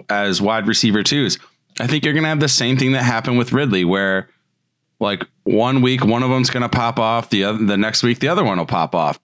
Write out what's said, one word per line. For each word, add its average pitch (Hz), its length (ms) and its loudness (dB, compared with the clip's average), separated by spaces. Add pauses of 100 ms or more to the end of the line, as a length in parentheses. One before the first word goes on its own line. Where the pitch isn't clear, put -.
as 101 320 -2
wide 107 260 0
receiver 107 360 2
twos. 131 360 -2 (400)
I 117 80 -4
think 151 200 -2
you're 151 80 0
gonna 156 140 0
have 151 120 -2
the 147 80 2
same 127 300 0
thing 131 140 2
that 131 100 0
happened 123 340 0
with 117 160 0
Ridley, 117 320 2
where, 95 460 0 (680)
like, 101 280 -4 (180)
one 120 380 2
week, 127 220 2
one 117 200 2
of 127 60 0
them's 127 200 0
gonna 123 200 -4
pop 117 280 -2
off, 113 320 0
the 98 140 0
oth-, 107 200 -2
the 101 120 2
next 107 260 0
week, 120 160 2
the 131 100 -2
other 180 140 0
one 101 160 0
will 80 80 -2
pop 82 280 -2
off. 78 300 0